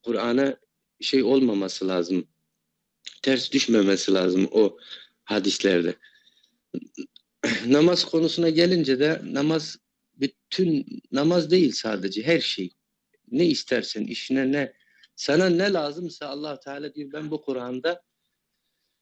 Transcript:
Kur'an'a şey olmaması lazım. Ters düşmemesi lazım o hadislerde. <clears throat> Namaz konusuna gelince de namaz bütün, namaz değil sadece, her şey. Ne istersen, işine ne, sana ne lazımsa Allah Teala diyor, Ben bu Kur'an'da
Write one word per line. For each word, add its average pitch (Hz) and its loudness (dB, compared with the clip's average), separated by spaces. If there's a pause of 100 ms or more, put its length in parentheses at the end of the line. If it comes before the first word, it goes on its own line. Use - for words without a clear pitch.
Kur'an'a 120 0 (440)
şey 135 2
olmaması 104 2
lazım. 90 -2 (920)
Ters 131 -2
düşmemesi 101 2
lazım 92 2
o 107 2 (460)
hadislerde. 95 0 (1500)
<clears throat> 113 -4
Namaz 160 4
konusuna 165 0
gelince 160 2
de 151 0
namaz 151 -2 (360)
bütün, 151 -2 (260)
namaz 156 2
değil 170 4
sadece, 101 -4
her 151 2
şey. 92 -6 (600)
Ne 151 2
istersen, 120 -2
işine 131 -2
ne, 143 -2 (440)
sana 170 2
ne 180 2
lazımsa 151 -6
Allah 143 -10
Teala 143 -12
diyor, 143 -12
Ben 151 -10
bu 151 -6
Kur'an'da 127 -6 (1000)